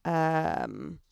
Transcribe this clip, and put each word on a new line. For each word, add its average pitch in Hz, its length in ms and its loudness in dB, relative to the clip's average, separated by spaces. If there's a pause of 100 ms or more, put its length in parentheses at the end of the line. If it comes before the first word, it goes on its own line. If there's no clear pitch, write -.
um, 160 920 0 (140)